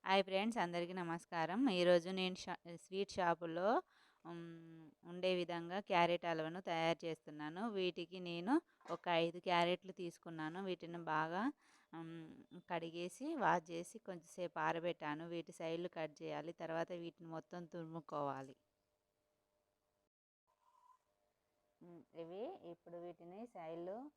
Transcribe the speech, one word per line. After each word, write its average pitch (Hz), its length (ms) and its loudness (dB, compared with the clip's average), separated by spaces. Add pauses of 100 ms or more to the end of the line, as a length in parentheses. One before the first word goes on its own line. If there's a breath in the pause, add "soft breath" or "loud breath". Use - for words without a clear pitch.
హాయ్ 196 200 8
ఫ్రెండ్స్, 208 360 2
అందరికీ 175 360 0
నమస్కారం. 170 600 0 (160)
ఈరోజు 175 320 8 (100)
నేను 185 240 0
షా-, 180 180 -6 (220)
స్వీట్ 196 320 -4
షాపులో, 170 500 2 (600 soft breath)
ఉమ్, 165 600 -12 (240)
ఉండే 180 300 2
విధంగా 170 400 -2 (100)
క్యారెట్ 175 400 6
హల్వాను 160 400 -2
తయారు 165 360 2
చేస్తున్నాను. 156 560 -6 (160)
వీటికి 180 500 -2
నేను 170 260 0 (420 soft breath)
ఒక - 100 -16 (180)
ఐదు 170 240 0
క్యారెట్లు 175 440 4 (100)
తీసుకున్నాను. 165 680 -6
వీటిని 170 420 -6
బాగా, 160 320 2 (580 soft breath)
ఉమ్, 165 140 -10 (560)
కడిగేసి, 170 580 -6 (160)
వాష్ 170 280 4
చేసి, 170 360 -6
కొంచెంసేపు 170 600 -8
ఆరబెట్టాను. 160 680 -2
వీటి 170 260 -6
సైడ్లు 170 380 -4
కట్ 156 240 -6
చేయాలి. 156 320 -6 (100)
తర్వాత 165 280 -4 (120)
వీటిని 165 320 -12
మొత్తం 170 300 -10
తురుముకోవాలి. 151 880 -6 (3250)
ఉమ్, 170 160 -16 (200)
ఇవి 185 200 -8 (300)
ఇప్పుడు 170 320 -14
వీటిని 175 360 -12 (140)
సైడ్లు 170 420 -6 (200)